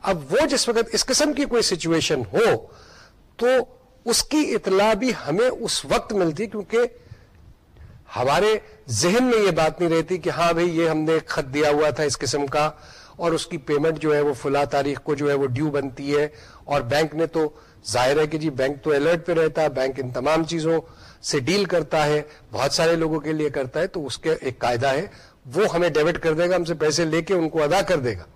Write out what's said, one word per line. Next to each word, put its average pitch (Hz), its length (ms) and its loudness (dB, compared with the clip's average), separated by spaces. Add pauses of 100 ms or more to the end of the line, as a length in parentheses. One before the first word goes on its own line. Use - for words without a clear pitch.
اب 165 320 -4
وہ 277 120 4
جس 277 240 0
وقت 226 240 0
اس - 120 0
قسم 294 280 0
کی 277 120 0
کوئی 233 160 0
سچویشن 165 600 0 (120)
ہو 180 340 2 (680)
تو 233 120 0 (580)
اس 226 180 0
کی 294 320 0
اطلاع 202 380 2
بھی 226 180 0 (160)
ہمیں 202 220 2
اس - 360 -6
وقت 208 280 -2
ملتی، 180 340 0
کیونکہ 214 320 -4 (1400)
ہمارے 170 420 2 (320)
ذہن 175 340 2
میں 233 220 4
یہ 190 60 4
بات 160 300 0
نہیں 175 80 2
رہتی 165 280 0
کہ 170 120 -4
ہاں 170 240 2
بھئی 170 240 0
یہ 165 120 2
ہم 156 80 0
نے 156 160 0
ایک 156 140 0
خط 135 260 -6
دیا 147 160 2
ہوا 151 200 4
تھا 156 140 -2
اس 143 140 -2
قسم 143 300 -2
کا 151 240 0 (440)
اور 170 160 -2
اس 160 160 -2
کی 175 100 -8
پیمنٹ 151 420 0
جو 151 160 2
ہے 147 60 2
وہ 147 120 2
فلاں 143 320 0
تاریخ 139 380 -2
کو 151 120 -2
جو 143 140 -2
ہے 143 40 2
وہ 139 140 0
ڈیو 139 240 -2
بنتی 139 460 -2
ہے، 147 100 2 (360)
اور 143 180 -2
بینک 147 340 -2
نے 165 100 0
تو 156 240 -2 (380)
ظاہر 127 320 2
ہے 156 80 2
کہ 160 100 -4
جی 156 120 -2
بینک 135 340 -2
تو 151 80 0
الرٹ 160 340 2
پہ 180 80 0
رہتا 160 280 0
ہے، 151 80 2
بینک 131 300 -2
ان 127 120 -6
تمام 147 320 0
چیزوں 160 380 0 (420)
سے - 160 -2
ڈیل 180 260 0
کرتا 160 400 0
ہے، 151 160 2 (300)
بہت 135 200 -2
سارے 165 240 2
لوگوں 160 240 0
کے 147 120 -6
لیے 151 180 0
کرتا 139 300 -4
ہے، 180 80 -2
تو 165 180 -8
اس 127 120 -10
کے 160 240 0
ایک 127 180 -6
قاعدہ 120 280 0
ہے، 139 180 0 (500)
وہ 196 180 2
ہمیں 170 160 2
ڈیبٹ 151 300 0
کر 160 140 0
دے 175 160 0
گا، 185 60 2
ہم 175 100 0
سے 165 80 -4
پیسے 156 320 0
لے 160 160 0
کے 180 120 -2
ان 165 160 0
کو 160 140 0
ادا 165 180 2
کر 185 180 0
دے 123 180 -4
گا۔ - 80 -16 (100)